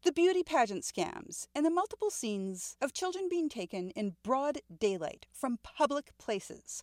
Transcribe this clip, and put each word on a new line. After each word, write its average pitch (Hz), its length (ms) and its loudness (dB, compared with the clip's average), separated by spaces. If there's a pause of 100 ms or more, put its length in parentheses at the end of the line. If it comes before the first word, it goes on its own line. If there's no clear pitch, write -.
The 359 80 6
beauty 359 300 6
pageant 233 420 2
scams - 680 -6
and 294 120 4
the 330 40 6
multiple 370 400 0
scenes 190 680 -4
of 277 120 0
children 370 360 -2
being 339 200 2
taken 185 420 -4
in 202 320 -2
broad 277 360 0 (160)
daylight 185 580 0
from 240 300 -2
public - 560 0
places, - 640 -6